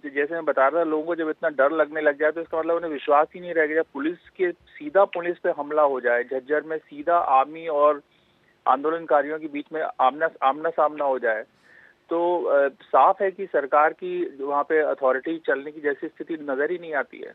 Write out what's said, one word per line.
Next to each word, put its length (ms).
जैसे 300
मैं 100
बता 240
रहा 120
था, 40
लोगों 200
को 100
जब 140
इतना 200
डर 240
लगने 280
लग 200
जाए 100
तो 100
इसका 180
मतलब 160
उन्हें 160
विश्वास 440
ही 60
नहीं 140
रहेगा। 200
जब 100
पुलिस 420
के, 160
सीधा 520
पुलिस 340
पे 200
हमला 240
हो 180
जाए, 220
झज्जर 440
में 120
सीधा 360
आर्मी 520
और 360
आंदोलनकारियों 680
के 80
बीच 260
में 100
आमना, 280
आमना 280
सामना 340
हो 140
जाए, 260
तो, 340
अ, 240
साफ 400
है 80
कि 160
सरकार 460
की 520
वहाँ 180
पे 200
authority 560
चलने 340
की 80
जैसी 280
स्थिति 260
नजर 380
ही 60
नहीं 160
आती 240
है। 160